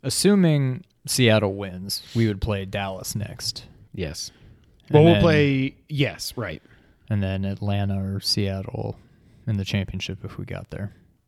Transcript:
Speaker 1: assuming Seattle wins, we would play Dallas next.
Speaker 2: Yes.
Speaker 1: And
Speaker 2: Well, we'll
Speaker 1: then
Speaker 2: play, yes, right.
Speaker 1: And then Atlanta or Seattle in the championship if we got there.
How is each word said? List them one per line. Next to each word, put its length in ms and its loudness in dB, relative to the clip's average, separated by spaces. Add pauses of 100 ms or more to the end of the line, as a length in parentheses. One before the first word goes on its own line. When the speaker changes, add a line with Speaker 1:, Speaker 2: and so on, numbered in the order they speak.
Speaker 1:
assuming 800 2 (220)
Seattle 500 4
wins, 460 -8 (140)
we 120 4
would 140 -2
play 240 -2
Dallas 500 -6
next. 500 -8 (280)
Speaker 2:
Yes. 380 -8 (560)
Speaker 1:
And 80 2
Speaker 2:
Well, 80 10
we'll 120 8
Speaker 1:
then 80 4
Speaker 2:
play, 520 2 (140)
yes, 480 -4
right. 240 -8 (480)
Speaker 1:
And 120 0
then 240 -2
Atlanta 540 -2 (160)
or 40 -4
Seattle 760 -4 (500)
in 100 0
the 80 -2
championship 580 -4
if 140 -14
we 80 -10
got 260 -12
there. 220 -8 (340)